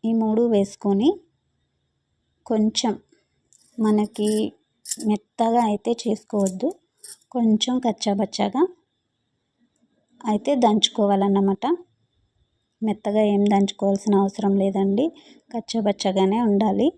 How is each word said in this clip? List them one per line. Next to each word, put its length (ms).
ఈ 140
మూడు 240
వేసుకొని 560
కొంచెం 420
మనకి 440
మెత్తగా 640
అయితే 220
చేసుకోవద్దు, 680
కొంచెం 400
కచ్చాబచ్చాగా 760
అయితే 220
దంచుకోవాలన్నమాట. 1000
మెత్తగా 400
ఏం 100
దంచుకోవాల్సిన 680
అవసరం 300
లేదండి, 420
కచ్చాబచ్చాగానే 840
ఉండాలి 480